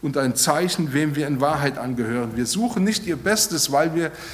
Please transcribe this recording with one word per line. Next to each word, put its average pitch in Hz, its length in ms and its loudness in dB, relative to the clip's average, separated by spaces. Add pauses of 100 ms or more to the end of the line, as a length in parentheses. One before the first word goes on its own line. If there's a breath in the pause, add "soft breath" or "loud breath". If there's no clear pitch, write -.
und 143 160 -2
ein 131 200 2
Zeichen, 165 560 0
wem 147 240 2
wir 147 100 0
in 139 140 0
Wahrheit 143 360 0
angehören. 120 600 -2
Wir 120 100 0
suchen 196 380 0
nicht 214 220 0
ihr 170 100 -2
Bestes, 180 560 0
weil 160 220 2
wir 165 180 0 (220 loud breath)